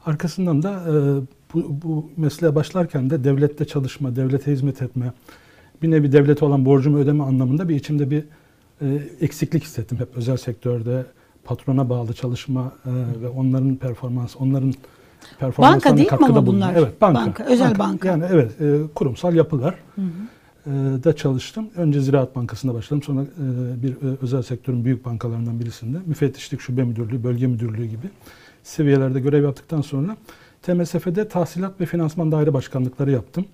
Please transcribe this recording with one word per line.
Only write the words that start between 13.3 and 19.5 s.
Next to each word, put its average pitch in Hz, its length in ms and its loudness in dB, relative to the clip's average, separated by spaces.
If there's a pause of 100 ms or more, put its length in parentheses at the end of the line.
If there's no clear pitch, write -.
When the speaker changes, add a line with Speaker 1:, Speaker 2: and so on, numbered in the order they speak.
Speaker 1:
performans, 123 640 -6
onların 135 360 0 (640)
performanslarına 247 360 6
Speaker 2:
Banka 277 220 6
değil 311 100 6
mi 440 40 2
Speaker 1:
katkıda 269 180 6
Speaker 2:
ama 220 180 6
Speaker 1:
bulunma. 190 200 2
Speaker 2:
bunlar? 180 80 0
Speaker 1:
Evet, 156 260 2
banka. 151 200 6
Speaker 2:
Banka, 104 240 -4
özel 254 240 4
Speaker 1:
Banka. 208 100 2
Speaker 2:
banka. 185 300 -2
Speaker 1:
Yani 165 220 0
evet, 135 300 4
e, 147 200 2 (140)
kurumsal 170 400 -2
yapılar. 156 400 2 (200)